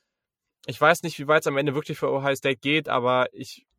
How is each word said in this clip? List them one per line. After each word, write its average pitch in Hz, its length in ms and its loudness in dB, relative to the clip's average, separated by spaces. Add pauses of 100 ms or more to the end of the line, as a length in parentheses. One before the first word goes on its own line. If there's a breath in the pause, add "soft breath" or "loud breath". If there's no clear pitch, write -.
(640)
Ich 135 160 -10
weiß 160 220 4
nicht, 160 160 -8
wie 139 80 -10
weit's 156 180 4
am 143 120 0
Ende 139 180 0
wirklich 151 240 -6
für 135 120 -2
Ohio 139 220 0
State 135 280 -2
geht, 147 280 0
aber 127 420 2
ich, - 360 -16 (120)